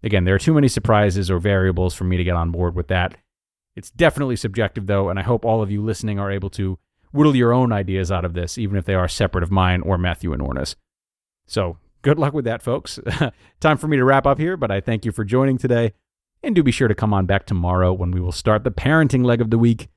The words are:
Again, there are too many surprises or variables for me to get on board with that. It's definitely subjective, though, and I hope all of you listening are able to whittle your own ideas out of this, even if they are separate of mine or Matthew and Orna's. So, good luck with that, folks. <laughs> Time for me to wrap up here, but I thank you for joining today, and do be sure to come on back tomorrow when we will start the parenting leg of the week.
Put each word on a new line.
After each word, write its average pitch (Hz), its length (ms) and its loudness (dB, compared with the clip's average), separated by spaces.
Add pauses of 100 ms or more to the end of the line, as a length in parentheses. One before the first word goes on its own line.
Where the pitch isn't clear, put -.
Again, 98 220 2
there 92 100 4
are 98 40 2
too 160 160 2
many 143 140 4
surprises 101 600 2
or 92 80 0
variables 92 540 0
for - 120 -8
me 90 120 0
to 87 80 -2
get 87 120 -2
on 85 140 -2
board 87 240 -2
with 87 140 -6
that. 92 300 -2 (580)
It's - 140 -18
definitely 139 460 0
subjective, 104 500 -4
though, 98 240 0
and 95 80 -4
I 95 40 -6
hope 117 220 -2
all 113 180 0
of 98 80 -4
you 104 120 -4
listening 107 360 -4
are 101 120 -4
able 98 200 -6
to 95 280 -6 (340)
whittle 147 240 4
your 120 160 4
own 123 200 2
ideas 95 380 -2
out 90 140 -2
of 85 80 -4
this, 87 240 -6
even 101 220 -4
if 87 80 -4
they 98 80 0
are 90 140 2
separate 92 360 -2
of 87 60 -4
mine 92 320 2
or 92 160 -2
Matthew 87 340 -4
and 65 80 -4
Orna's. 67 360 -6 (680)
So, 87 300 -4 (240)
good 147 180 2
luck 143 140 0
with 143 140 -4
that, 113 160 -4
folks. - 360 -6 (300)
<laughs> - 320 -16
Time 156 160 4
for 156 120 -6
me 147 100 2
to 127 60 4
wrap 139 220 4
up 139 120 2
here, 175 180 -2
but 123 140 -4
I 98 100 0
thank 110 240 -4
you 113 80 -2
for 110 120 -4
joining 131 340 2
today, 117 340 0 (500)
and 233 120 -2
do 170 80 4
be 131 80 4
sure 117 180 2
to 104 60 2
come 107 180 0
on 98 140 2
back 98 200 0
tomorrow 90 460 2
when 90 180 -2
we 90 100 -2
will 90 120 -4
start 107 320 0
the 127 60 0
parenting 139 540 2
leg 120 160 2
of 110 100 0
the 113 80 2
week. 117 380 2